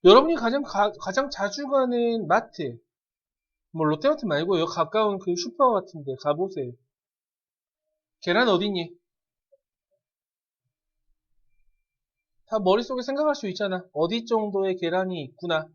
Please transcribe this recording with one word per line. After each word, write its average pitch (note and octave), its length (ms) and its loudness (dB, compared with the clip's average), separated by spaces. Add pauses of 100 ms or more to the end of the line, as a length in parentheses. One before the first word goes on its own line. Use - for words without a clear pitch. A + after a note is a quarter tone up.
여러분이 C4+ 320 8
가장 A#3+ 260 -2
가-, G#3 300 -2 (100)
가장 C4+ 280 -4
자주 G#3 380 -6
가는 A#3+ 600 0
마트, E3 520 -4 (920)
뭐 D#3+ 140 -2
롯데마트 B3+ 400 2
말고요. E3 400 0
가까운 G3 520 -2
그 F3+ 180 -2
슈퍼 B3 360 0
같은데 D3+ 500 -4
가보세요. D3 500 -4 (1500)
계란 G#3+ 260 2
어딨니? F#3 480 0 (3500)
다 A3 140 -2
머릿속에 A#3 420 2
생각할 C#4+ 340 0
수 A3 140 -8
있잖아. F#3 420 -4
어디 F#3 340 0
정도의 G3 520 0
계란이 F3+ 460 -2
있구나. D#3 520 -4